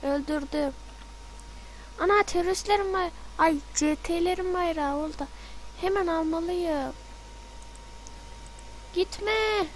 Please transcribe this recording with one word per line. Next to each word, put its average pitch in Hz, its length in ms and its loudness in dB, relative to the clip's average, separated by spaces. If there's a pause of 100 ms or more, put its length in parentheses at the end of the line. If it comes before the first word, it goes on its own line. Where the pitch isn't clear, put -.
Öldürdüm. 285 680 0 (1300)
Ana, 403 240 8
teröristlerin 381 720 2
bay-, 370 180 2 (260)
ay, 320 200 8 (180)
C 302 200 4
T'lerin 359 580 0
bayrağı 320 420 2
oldu. 302 320 -4 (540)
Hemen 381 260 2
almalıyım. 330 880 0 (2000)
Gitme. 415 840 2